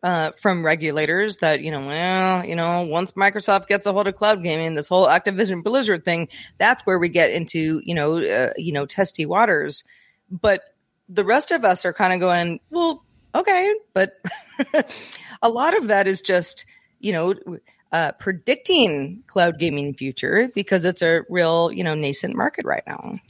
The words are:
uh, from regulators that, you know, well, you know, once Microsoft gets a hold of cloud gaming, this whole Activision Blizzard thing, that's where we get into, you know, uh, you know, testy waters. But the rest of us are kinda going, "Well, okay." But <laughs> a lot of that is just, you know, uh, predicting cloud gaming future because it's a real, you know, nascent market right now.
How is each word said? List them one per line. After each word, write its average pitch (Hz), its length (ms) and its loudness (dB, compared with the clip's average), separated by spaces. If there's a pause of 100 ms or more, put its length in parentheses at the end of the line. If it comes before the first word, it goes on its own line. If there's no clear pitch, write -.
uh, 165 300 -2
from 180 340 0
regulators 160 720 0
that, 156 240 2
you 156 80 -6
know, 147 160 -6
well, 185 580 0
you 170 120 -6
know, 175 300 -2
once 170 260 -2
Microsoft 196 560 2
gets 202 180 0
a 202 60 0
hold 196 160 0
of 196 80 -4
cloud 208 260 2
gaming, 160 320 -2
this 147 140 -4
whole 185 180 6
Activision 185 560 2
Blizzard 214 420 0
thing, 170 240 -2 (300)
that's 233 260 2
where 185 140 2
we 170 100 0
get 170 220 4
into, 160 540 -2
you 170 100 -4
know, 156 240 0
uh, 120 400 0
you 165 140 -4
know, 143 120 -2
testy 180 400 -2
waters. 151 600 0 (440)
But 190 340 0 (460)
the 196 160 -2
rest 240 280 0
of 302 120 0
us 185 200 2
are 180 80 -2
kinda 185 260 2
going, 175 400 0 (100)
"Well, 330 360 -2 (280)
okay." 381 400 2 (220)
But 196 260 0 (540)
<laughs> - 640 -4
a 233 80 4
lot 262 300 0
of 294 80 -2
that 196 220 2
is 190 140 0
just, - 420 0 (340)
you 202 140 -4
know, 175 220 0 (580)
uh, 160 260 0
predicting 190 1120 0
cloud 170 320 0
gaming 143 340 -2
future 180 580 -2
because 190 320 0
it's 180 160 0
a 165 280 2
real, 170 420 2
you 185 140 -4
know, 160 100 -2
nascent 143 400 -4
market - 300 -4
right - 240 -2
now. - 420 -12